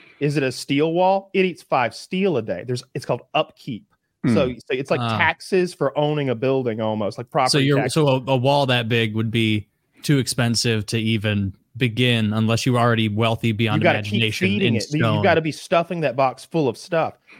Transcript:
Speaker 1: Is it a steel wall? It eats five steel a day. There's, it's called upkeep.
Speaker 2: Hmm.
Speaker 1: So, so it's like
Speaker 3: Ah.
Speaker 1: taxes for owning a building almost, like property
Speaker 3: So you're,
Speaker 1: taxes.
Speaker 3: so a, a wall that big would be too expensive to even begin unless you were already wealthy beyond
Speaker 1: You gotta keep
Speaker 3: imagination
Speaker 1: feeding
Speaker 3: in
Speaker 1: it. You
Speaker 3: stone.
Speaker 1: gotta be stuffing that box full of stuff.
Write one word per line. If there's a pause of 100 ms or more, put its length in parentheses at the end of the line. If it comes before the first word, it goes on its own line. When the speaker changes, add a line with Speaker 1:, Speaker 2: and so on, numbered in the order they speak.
(180)
Speaker 1:
Is
it
a
steel
wall?
It
eats
five
steel
a
day.
There's, (120)
it's
called (120)
upkeep. (380)
Speaker 2:
Hmm.
Speaker 1:
So,
so (120)
it's
like
Speaker 3:
Ah.
Speaker 1:
taxes
for
owning
a
building
almost,
like
property
Speaker 3:
So
you're,
Speaker 1:
taxes.
Speaker 3:
so
a,
a
wall
that
big
would
be (340)
too
expensive
to
even (220)
begin
unless
you
were
already
wealthy
beyond
Speaker 1:
You
gotta
keep
Speaker 3:
imagination
Speaker 1:
feeding
Speaker 3:
in
Speaker 1:
it.
You
Speaker 3:
stone.
Speaker 1:
gotta
be
stuffing
that
box
full
of
stuff. (220)